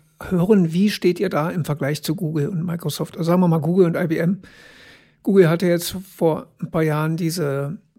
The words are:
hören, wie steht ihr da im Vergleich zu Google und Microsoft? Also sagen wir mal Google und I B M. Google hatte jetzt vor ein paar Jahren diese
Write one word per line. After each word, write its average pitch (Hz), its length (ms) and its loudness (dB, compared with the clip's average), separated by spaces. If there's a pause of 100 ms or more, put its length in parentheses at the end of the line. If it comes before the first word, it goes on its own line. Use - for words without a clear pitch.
(220)
hören, 180 520 2
wie 196 160 2
steht 180 280 0
ihr 190 120 -2
da 151 200 -2
im 170 140 -4
Vergleich 147 380 -4
zu 160 120 -2
Google 151 340 -4
und 175 140 -4
Microsoft? 170 540 -6
Also 165 140 -2
sagen 180 100 4
wir 180 80 4
mal 165 80 4
Google 170 300 4
und 165 100 0
I 170 100 -2
B 160 120 -2
M. 180 240 -2 (800)
Google 190 260 6
hatte 170 180 0
jetzt 175 300 -2 (180)
vor - 460 -2
ein - 100 -8
paar 165 120 -2
Jahren 156 340 0
diese 156 640 -4 (200)